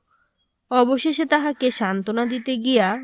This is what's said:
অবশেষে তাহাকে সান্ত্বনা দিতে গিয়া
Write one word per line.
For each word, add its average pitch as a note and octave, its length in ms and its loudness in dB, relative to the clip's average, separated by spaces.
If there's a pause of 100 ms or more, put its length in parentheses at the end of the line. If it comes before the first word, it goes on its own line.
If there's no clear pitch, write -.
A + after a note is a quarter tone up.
(720)
অবশেষে C4+ 540 2
তাহাকে C#4+ 460 0
সান্ত্বনা G#3 540 -2
দিতে B3 320 -4
গিয়া A3+ 460 2